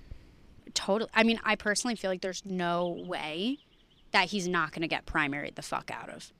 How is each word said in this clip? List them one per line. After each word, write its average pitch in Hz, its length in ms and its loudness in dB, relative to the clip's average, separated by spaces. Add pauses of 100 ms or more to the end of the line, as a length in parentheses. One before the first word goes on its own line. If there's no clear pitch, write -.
(760)
Totally. 208 400 0
I 226 80 8
mean, 226 220 6
I 214 100 4
personally 214 400 0
feel 190 160 -2
like 185 120 -2
there's 185 220 -4
no 175 440 0 (180)
way 175 520 -2 (520)
that 185 200 6
he's 185 180 0
not 170 240 0
gonna 165 160 -2
get 151 180 -2
primaried 147 480 0
the 147 80 -12
fuck - 300 -6
out - 180 -10
of. - 300 -14